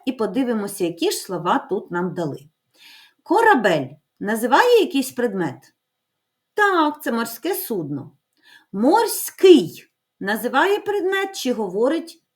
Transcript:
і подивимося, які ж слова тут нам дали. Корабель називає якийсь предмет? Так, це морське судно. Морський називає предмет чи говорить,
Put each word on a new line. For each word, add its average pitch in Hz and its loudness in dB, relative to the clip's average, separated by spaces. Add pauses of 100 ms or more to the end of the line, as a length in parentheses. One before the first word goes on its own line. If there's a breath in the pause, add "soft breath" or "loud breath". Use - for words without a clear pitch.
і 269 -4
подивимося, 214 -4
які 302 -2
ж - -4
слова 185 -4
тут 208 -6
нам 175 -4
дали. 139 -6 (840 loud breath)
Корабель 233 2 (320)
називає 254 4
якийсь 277 0
предмет? 190 -4 (800)
Так, 349 0
це 285 -4
морське 233 -4
судно. 147 -6 (600 soft breath)
Морський 302 4 (320)
називає 240 0
предмет 392 -4
чи 247 -4
говорить, 226 -4 (120)